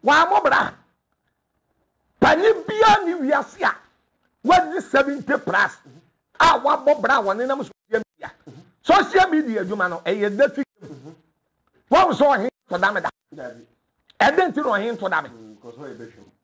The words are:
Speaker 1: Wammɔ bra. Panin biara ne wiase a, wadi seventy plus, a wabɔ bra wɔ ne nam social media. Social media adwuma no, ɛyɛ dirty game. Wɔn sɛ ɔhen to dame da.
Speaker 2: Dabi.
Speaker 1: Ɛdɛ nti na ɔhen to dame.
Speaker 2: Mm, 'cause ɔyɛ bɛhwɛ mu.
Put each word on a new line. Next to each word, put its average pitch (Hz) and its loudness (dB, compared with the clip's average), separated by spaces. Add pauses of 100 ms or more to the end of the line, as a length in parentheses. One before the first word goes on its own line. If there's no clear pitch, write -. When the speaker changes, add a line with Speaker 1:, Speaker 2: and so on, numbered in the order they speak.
Speaker 1:
Wammɔ 311 2
bra. 254 0 (1500)
Panin 349 2
biara 427 2
ne 339 -4
wiase 285 -4
a, 214 -2 (680)
wadi 349 2
seventy 277 -2
plus, 190 -2 (680)
a 320 4
wabɔ 294 0
bra 262 0
wɔ 196 -2
ne 240 -4
nam 269 -2
social 220 -8 (160)
media. - -18 (500)
Social 381 2
media 247 -2
adwuma 185 -4
no, 170 -10
ɛyɛ 202 -4
dirty 277 0 (180)
game. 147 -20 (760)
Wɔn 339 4
sɛ 247 2
ɔhen 247 0 (200)
to 175 -6
dame 196 -2
da. 160 -8 (240)
Speaker 2:
Dabi. 123 -18 (560)
Speaker 1:
Ɛdɛ 320 2
nti - -6
na 269 -2
ɔhen 214 -4
to 196 -6
dame. 156 -4
Speaker 2:
Mm, 110 -20
'cause 117 -20
ɔyɛ 135 -16
bɛhwɛ 113 -20
mu. 101 -20 (120)